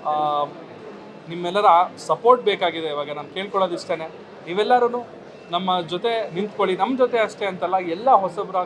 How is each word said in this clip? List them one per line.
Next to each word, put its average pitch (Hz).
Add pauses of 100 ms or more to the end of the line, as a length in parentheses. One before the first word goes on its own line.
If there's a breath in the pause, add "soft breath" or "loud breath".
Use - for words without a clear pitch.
ಆ, 147 (840)
ನಿಮ್ಮೆಲ್ಲರ 175 (420)
ಸಪೋರ್ಟ್ 233
ಬೇಕಾಗಿದೆ. 180
ಇವಾಗ 147
ನಾನು 147
ಕೇಳ್ಕೊಳ್ಳೋದು 190
ಇಷ್ಟೇ, 170 (500)
ನೀವೆಲ್ಲರೂ 240 (440)
ನಮ್ಮ 180
ಜೊತೆ 180
ನಿಂತ್ಕೊಳ್ಳಿ. 190
ನಮ್ಮ 226
ಜೊತೆ 247
ಅಷ್ಟೇ 208
ಅಂತಲ್ಲ, 185
ಎಲ್ಲ 185
ಹೊಸಬ್ರ 190